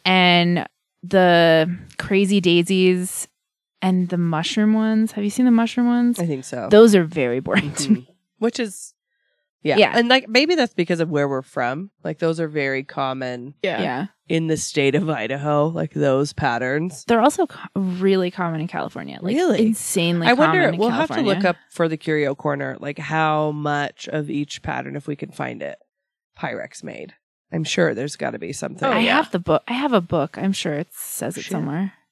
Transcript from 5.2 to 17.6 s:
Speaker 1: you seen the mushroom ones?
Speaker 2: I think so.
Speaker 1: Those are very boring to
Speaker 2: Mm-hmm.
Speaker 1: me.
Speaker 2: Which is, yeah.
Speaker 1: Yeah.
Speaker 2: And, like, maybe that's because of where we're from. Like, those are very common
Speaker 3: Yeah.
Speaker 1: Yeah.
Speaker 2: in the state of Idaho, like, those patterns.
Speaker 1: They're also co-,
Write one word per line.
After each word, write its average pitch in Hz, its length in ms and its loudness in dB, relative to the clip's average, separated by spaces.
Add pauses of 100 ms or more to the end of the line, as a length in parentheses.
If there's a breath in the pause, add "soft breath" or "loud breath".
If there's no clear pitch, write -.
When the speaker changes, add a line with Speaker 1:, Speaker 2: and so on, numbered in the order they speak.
Speaker 1:
you 208 80 -2
seen 254 140 0
the 247 80 6
mushroom 233 340 2
ones? 240 320 2
Speaker 2:
I 175 80 -2
think 139 180 -4
so. 123 260 -8
Speaker 1:
Those 214 260 12
are 175 80 6
very 135 360 0
boring 147 340 -2
to 294 100 -4
Speaker 2:
Mm-hmm. 269 100 4
Speaker 1:
me. 127 200 -6 (240)
Speaker 2:
Which 226 200 -2
is, - 360 -8 (680)
yeah. 151 140 2
Speaker 1:
Yeah. 202 200 4
Speaker 2:
And, 240 120 2
like, 254 200 2
maybe 285 260 2
that's 254 200 0
because 170 260 0
of 165 100 -2
where 143 180 0
we're 135 140 -4
from. 135 480 -6 (120)
Like, 156 160 -8
those 165 220 -2
are 160 80 -4
very 139 360 -2
common 131 800 -6
Speaker 3:
Yeah. 175 200 -2
Speaker 1:
Yeah. 131 240 -4 (220)
Speaker 2:
in 165 200 0
the 156 80 0
state 139 380 0
of 156 140 0
Idaho, 143 600 -2
like, 160 260 -6
those 143 380 0
patterns. 135 720 -4
Speaker 1:
They're 233 140 2
also 294 260 2
co-, - 120 -12 (160)